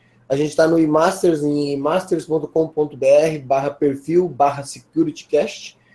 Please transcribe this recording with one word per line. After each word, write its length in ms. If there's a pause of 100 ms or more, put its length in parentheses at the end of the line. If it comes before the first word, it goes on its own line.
(300)
A 80
gente 180
tá 100
no 140
eMasters, 640
em 300
emasters 520
ponto 220
com 220
ponto 260
B 100
R 340
barra 300
perfil 600
barra 340
securitycast, 1120 (180)